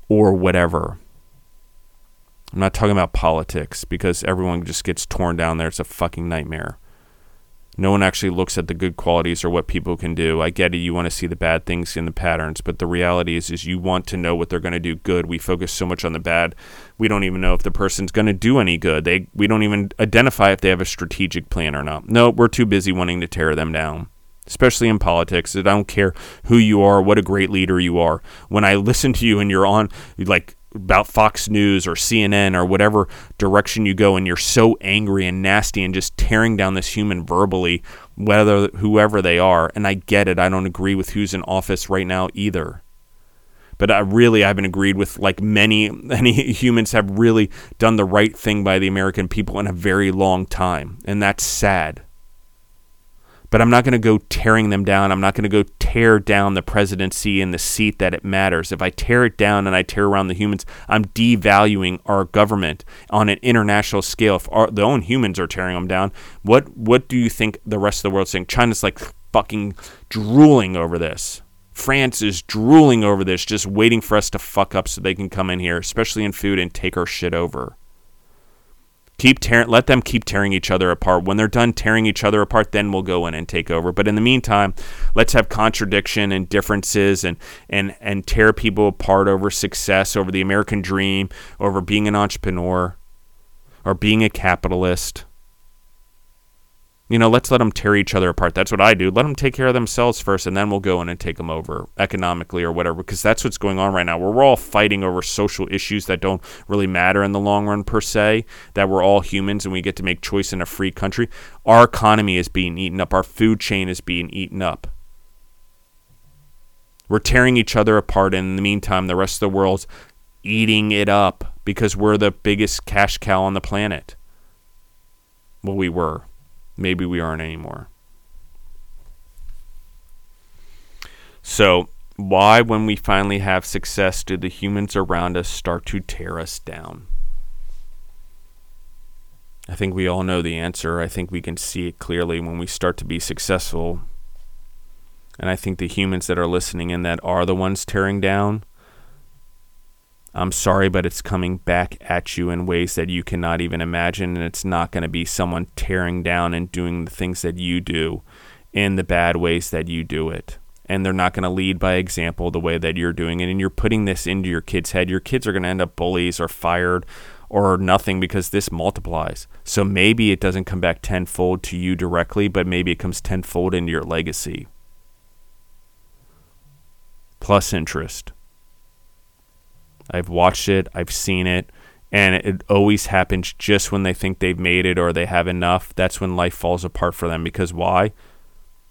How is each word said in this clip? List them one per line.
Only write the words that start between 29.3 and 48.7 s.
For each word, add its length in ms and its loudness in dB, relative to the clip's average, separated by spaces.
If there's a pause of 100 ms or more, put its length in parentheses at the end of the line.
and 120 0
you're 160 4
on, 220 2 (280)
like, 380 -2 (200)
about 320 2
Fox 420 2
News 380 4
or 80 -4
C 260 0
N 120 2
N 220 2
or 80 2
whatever 440 4 (320)
direction 480 2
you 80 0
go, 200 4
and 120 0
you're 80 0
so 440 4
angry 460 0
and 160 -2
nasty 420 0
and 80 -2
just 260 -4
tearing 380 4
down 200 0
this 200 -6
human 300 -2
verbally, 560 2 (340)
whether, 600 4
whoever 440 4
they 200 2
are, 340 4
and 140 -2
I 80 0
get 320 2
it, 100 0
I 120 4
don't 180 -2
agree 260 -2
with 180 -2
who's 220 -2
in 100 -4
office 460 -2
right 160 0
now 300 -2
either. 480 -4 (960)
But 100 2
I 100 6
really, 440 6
I 60 6
haven't 160 0
agreed 320 0
with, 200 -2
like, 240 0
many, 480 4
<laughs> 140 -12
many 300 2 (200)
humans 380 2
have 260 0
really 320 4 (300)
done 160 4
the 100 4
right 320 2
thing 260 -2
by 140 2